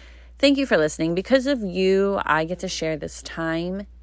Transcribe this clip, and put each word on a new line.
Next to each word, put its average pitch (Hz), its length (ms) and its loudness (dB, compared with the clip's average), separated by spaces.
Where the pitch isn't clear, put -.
Thank 277 180 4
you 269 80 0
for 214 100 2
listening. 160 380 2
Because 240 320 2
of 269 160 0
you, 190 640 2
I 156 200 2
get 170 160 -6
to 190 80 -6
share 160 280 -4
this 156 260 -10
time, 170 640 -4